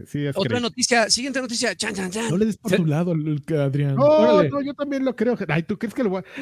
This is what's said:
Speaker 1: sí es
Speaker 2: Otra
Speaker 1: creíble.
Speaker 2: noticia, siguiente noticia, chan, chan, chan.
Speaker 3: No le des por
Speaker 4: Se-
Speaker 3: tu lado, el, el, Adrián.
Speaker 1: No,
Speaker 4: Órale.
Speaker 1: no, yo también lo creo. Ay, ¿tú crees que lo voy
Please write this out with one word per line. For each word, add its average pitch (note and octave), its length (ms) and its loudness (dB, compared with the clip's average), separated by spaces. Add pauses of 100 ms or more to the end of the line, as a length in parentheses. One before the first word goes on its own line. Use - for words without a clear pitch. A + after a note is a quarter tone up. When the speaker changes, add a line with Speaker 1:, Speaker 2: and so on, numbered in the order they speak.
Speaker 1:
sí C#3+ 200 -6
es C#3+ 100 -2
Speaker 2:
Otra F#3+ 140 0
Speaker 1:
creíble. B3 200 0
Speaker 2:
noticia, A3+ 400 2
siguiente C4 320 0
noticia, A3+ 340 -4
chan, G#3+ 180 -6
chan, F#3 180 -6
chan. A3 180 -4
Speaker 3:
No F3 80 0
le A3 80 4
des G#3 120 -2
por G#3 140 -4
Speaker 4:
Se- F#3+ 60 4
Speaker 3:
tu F3 80 2
lado, E3 280 0
el, D3+ 320 -2
el, D#3 140 0
Adrián. C#3 360 0
Speaker 1:
No, B3+ 80 2
Speaker 4:
Órale. D4+ 460 6
Speaker 1:
no, C#4+ 120 -4
yo C#4 120 -6
también C#4 320 -4
lo B3+ 100 -2
creo. A3+ 200 0 (120)
Ay, D#3+ 160 0
¿tú G#3 140 -6
crees A3 160 -6
que C4+ 100 -2
lo G3+ 80 2
voy F#3 120 -4 (180)